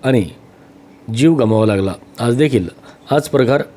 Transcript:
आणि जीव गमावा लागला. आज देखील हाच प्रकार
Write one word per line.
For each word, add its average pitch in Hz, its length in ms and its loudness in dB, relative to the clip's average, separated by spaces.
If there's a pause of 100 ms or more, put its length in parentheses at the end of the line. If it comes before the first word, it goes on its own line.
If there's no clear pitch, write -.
आणि 127 200 2 (880)
जीव 151 200 2
गमावा 110 320 2
लागला. 98 260 -2 (280)
आज 120 160 0
देखील 127 320 0 (420)
हाच 147 180 -2
प्रकार 135 340 0 (140)